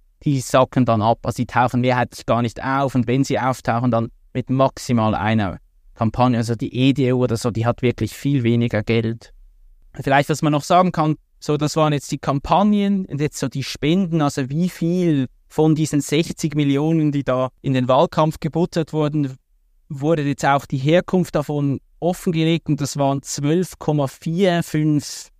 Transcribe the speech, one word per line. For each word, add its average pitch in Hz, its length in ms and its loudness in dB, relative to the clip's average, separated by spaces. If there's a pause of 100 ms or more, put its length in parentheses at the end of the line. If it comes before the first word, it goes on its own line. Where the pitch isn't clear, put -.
(240)
die 139 160 2
sacken 131 460 2
dann 113 160 2
ab. 113 220 2
Also - 140 -4
die 120 100 -4
tauchen 123 340 2
mehrheitlich 123 440 -2
gar 117 160 0
nicht 117 220 -6
auf. 135 320 0
Und 120 120 2
wenn 131 160 2
sie 131 160 -2
auftauchen, 123 520 -2
dann 113 180 0 (240)
mit 127 160 -6
maximal 127 680 0
einer 104 440 0 (360)
Kampagne. 120 420 0
Also 117 180 -2
die 131 200 -6
E 131 180 4
D 127 200 0
U 123 100 2
oder 117 140 0
so, 117 140 -4
die 113 140 -4
hat 120 160 -2
wirklich 120 320 -2
viel 139 300 -2
weniger 117 400 0
Geld. 113 480 -2 (600)
Vielleicht, 135 360 2
was 156 120 -4
man 151 100 0
noch 147 120 -2
sagen 180 280 2
kann, 156 240 0 (240)
so, 151 160 -2
das 147 220 -2
waren 156 160 2
jetzt - 180 -6
die 143 60 -4
Kampagnen 196 880 0
und 139 160 -8
jetzt 151 160 -4
so 143 100 -2
die 131 160 -6
Spenden, 165 580 0
also 139 280 -2
wie 165 180 0
viel 170 600 0 (200)
von 156 280 2
diesen 147 260 0
sechzig 147 540 -2
Millionen, 151 560 2
die 143 120 -2
da 127 260 -2 (120)
in 135 120 -2
den 127 140 0
Wahlkampf 156 540 2
gebuttert 160 500 -2
wurden, 147 460 -2 (500)
wurde 151 360 -2
jetzt 143 200 -2
auch 139 220 2
die 143 140 -4
Herkunft 170 560 2
davon 143 440 -2 (200)
offengelegt 165 680 0
und 147 140 -2
das 143 160 -6
waren 139 240 0
zwölf 156 580 -2
Komma 147 280 0
vier 170 560 0
fünf 151 680 -2 (100)